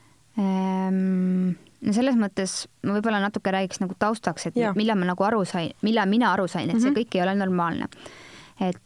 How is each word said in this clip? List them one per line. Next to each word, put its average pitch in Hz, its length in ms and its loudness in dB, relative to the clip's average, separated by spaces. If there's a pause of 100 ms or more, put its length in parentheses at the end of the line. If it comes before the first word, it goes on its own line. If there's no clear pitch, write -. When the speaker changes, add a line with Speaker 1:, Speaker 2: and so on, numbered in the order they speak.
(380)
Speaker 1:
Ehm, 190 1200 0 (260)
no 214 120 0
selles 247 220 2
mõttes 196 520 -2 (160)
ma 196 140 0
võib-olla 208 240 0
natuke 202 300 -2
räägiks 190 300 -2
nagu 185 180 -4
taustaks, 208 480 -2
et 165 80 -8
Speaker 2:
Jaa. 226 200 2
Speaker 1:
millal 214 220 2
ma 180 80 0
nagu 180 180 0
aru 214 220 2
sain, 170 260 -4 (100)
millal 214 260 2
mina 214 260 4
aru 190 140 0
sain, 165 220 -4
et 226 120 2
see 254 100 4
Speaker 2:
Mhm. 285 60 0
Speaker 1:
kõik 240 180 -2
ei 180 60 2
ole 190 140 2
normaalne. 180 520 0 (720)
Et 180 260 -2